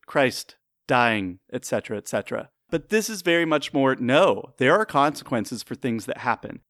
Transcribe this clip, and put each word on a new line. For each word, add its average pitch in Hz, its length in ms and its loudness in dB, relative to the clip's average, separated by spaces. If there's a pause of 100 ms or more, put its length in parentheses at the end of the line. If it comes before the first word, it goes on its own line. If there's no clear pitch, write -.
Christ - 500 -2 (320)
dying," 110 520 2 (120)
et 123 140 -8
cetera, 110 320 -4
et 101 100 -10
cetera. - 440 -6 (180)
But 165 180 -4
this 214 220 0
is 202 120 -10
very 170 240 2
much 151 280 -2
more, 135 220 2
no, 123 640 2
there 139 180 6
are 214 80 0
consequences 139 760 -2
for - 140 -10
things 113 300 -4
that - 140 -6
happen. - 500 -4